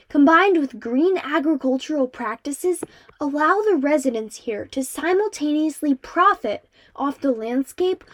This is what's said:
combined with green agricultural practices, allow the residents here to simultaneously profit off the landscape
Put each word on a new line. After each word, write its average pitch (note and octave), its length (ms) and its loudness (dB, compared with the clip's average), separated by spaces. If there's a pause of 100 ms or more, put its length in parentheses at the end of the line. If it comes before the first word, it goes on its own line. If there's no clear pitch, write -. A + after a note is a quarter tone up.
combined E4 520 6
with B3+ 200 -4
green D4+ 380 0
agricultural C#4 880 -2
practices, C#4 760 -6 (360)
allow D4+ 420 0
the G#4 140 2
residents C4 640 -2
here G#3+ 300 -8
to C4+ 160 -6
simultaneously D4+ 1120 -2
profit F4 720 0 (260)
off C#4 240 -4
the C#4 120 0
landscape B3+ 720 -2 (100)